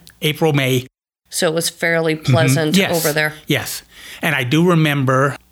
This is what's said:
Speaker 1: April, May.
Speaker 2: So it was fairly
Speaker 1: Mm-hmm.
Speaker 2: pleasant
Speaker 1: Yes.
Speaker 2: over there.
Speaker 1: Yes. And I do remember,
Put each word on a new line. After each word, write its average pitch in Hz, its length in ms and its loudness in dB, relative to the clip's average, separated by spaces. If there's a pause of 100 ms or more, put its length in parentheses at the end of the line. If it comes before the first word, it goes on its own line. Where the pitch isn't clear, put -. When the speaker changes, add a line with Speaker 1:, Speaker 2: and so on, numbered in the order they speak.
(220)
Speaker 1:
April, 156 300 0
May. 131 340 0 (440)
Speaker 2:
So - 180 -2
it 156 60 0
was 165 160 -2
fairly 165 460 -2
Speaker 1:
Mm-hmm. 147 180 -2
Speaker 2:
pleasant 156 420 2
Speaker 1:
Yes. 185 220 2
Speaker 2:
over 156 160 0
there. 151 200 0 (140)
Speaker 1:
Yes. 123 340 -4 (400)
And 160 140 -2
I 135 80 -2
do 151 260 2
remember, 143 680 2 (140)